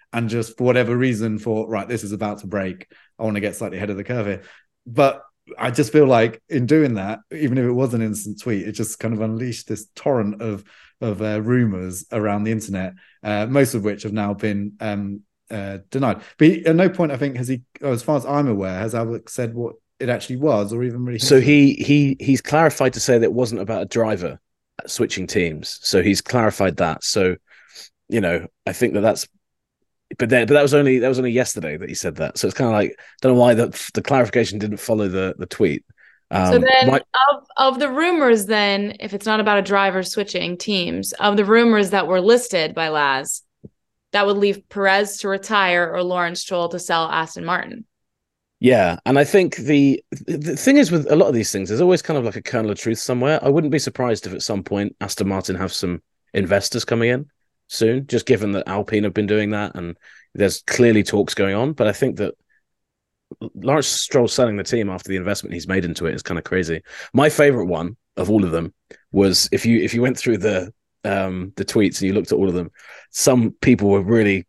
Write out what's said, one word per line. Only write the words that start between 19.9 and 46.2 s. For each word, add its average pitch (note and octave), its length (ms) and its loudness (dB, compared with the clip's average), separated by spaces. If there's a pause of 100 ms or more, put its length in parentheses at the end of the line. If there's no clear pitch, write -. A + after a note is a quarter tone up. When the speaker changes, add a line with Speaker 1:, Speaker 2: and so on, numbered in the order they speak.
Speaker 1:
it B2+ 100 -4
actually B2 280 -4
was A2+ 340 0
or A#2 120 -4
even B2 200 -4
really A#2+ 160 -6
Speaker 2:
So C3 220 6
Speaker 1:
hinted. A#2+ 80 2
Speaker 2:
he, C#3+ 240 8
he, C#3+ 460 2
he's C3+ 220 2
clarified C#3+ 520 2
to - 60 -10
say B2+ 180 2
that A2+ 80 2
it F#2+ 80 0
wasn't A2+ 280 -2
about G2 200 -6
a - 40 -6
driver F#2 540 -2 (460)
switching - 420 -4
teams. E2 540 -4
So - 220 2
he's G2 180 2
clarified G2+ 560 0
that. E2 260 -2
So, F#2 320 0 (720)
you A2+ 120 0
know, E2+ 240 -2 (220)
I F#2+ 60 -4
think A#2 200 0
that G2+ 80 0
that's, - 260 2 (920)
but A#2+ 80 0
there, A#2+ 180 4
but C#3 100 4
that D3 60 6
was C#3+ 120 4
only, C3+ 260 4
that A#2+ 80 0
was C3 120 0
only B2 120 -2
yesterday F2+ 460 -2
that E2+ 100 -12
he C#2+ 80 -12
said D#2 220 -6
that. D#2 200 -6
So - 80 -2
it's F#2 120 -4
kinda A#2+ 160 2
like, G#2 260 0 (220)
don't C3 120 4
know B2 60 6
why B2 140 8
the, A#2 160 0 (240)
the G#2+ 80 -4
clarification A#2+ 580 0
didn't G#2 180 -6
follow G#2+ 300 -2
the, F#2+ 300 -4
the - 80 -10
tweet. - 400 -2 (480)
Speaker 3:
So F#2 220 4
Speaker 2:
Um, B3 60 6
Speaker 3:
then C4 260 4
Speaker 2:
my - 140 4 (280)
Speaker 3:
of, C#4 160 -2 (100)
of C4 240 2
the C#4+ 100 0
rumors C4+ 560 2
then, G3+ 540 -2
if G3+ 140 -10
it's G3 120 -10
not G#3+ 140 0
about G#3 200 2
a - 20 4
driver G3 420 0
switching F3+ 540 -6
teams, F#3+ 560 -4
of G3+ 240 0
the G#3 80 4
rumors G#3+ 460 4
that F#3+ 160 0
were F3+ 120 2
listed F#3+ 560 2
by D#3+ 140 -2
Laz, D3 540 -2 (680)
that G3+ 140 2
would G3+ 100 2
leave G3+ 320 0
Perez G3+ 520 0
to G3+ 100 -4
retire F#3+ 600 0
or F3 140 -4
Lawrence F3 380 -4